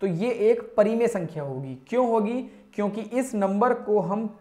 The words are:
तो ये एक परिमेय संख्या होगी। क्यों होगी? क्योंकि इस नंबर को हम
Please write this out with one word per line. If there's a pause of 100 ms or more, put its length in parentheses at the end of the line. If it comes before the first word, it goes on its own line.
तो
ये (100)
एक (160)
परिमेय
संख्या
होगी। (120)
क्यों
होगी? (320)
क्योंकि
इस
नंबर
को
हम (140)